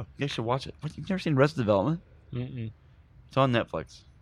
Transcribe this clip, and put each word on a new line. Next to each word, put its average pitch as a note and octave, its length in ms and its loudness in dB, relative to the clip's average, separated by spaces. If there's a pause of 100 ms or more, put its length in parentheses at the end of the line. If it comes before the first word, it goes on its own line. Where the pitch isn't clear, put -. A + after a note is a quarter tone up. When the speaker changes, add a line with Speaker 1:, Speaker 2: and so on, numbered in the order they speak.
(180)
Speaker 1:
You - 40 -8
guys C#3 100 -2
should A2+ 140 -4
watch B2+ 220 -2
it. - 140 -14
What, D#3 160 -10
you've D3 120 -8
never F#3 100 -2
seen D3+ 160 0
Arrested D3 260 4
Development? G#2+ 380 4 (340)
Speaker 2:
Mm-mm. B2 380 -8 (560)
Speaker 1:
It's - 100 -10
on C3 160 4
Netflix. - 480 -4 (200)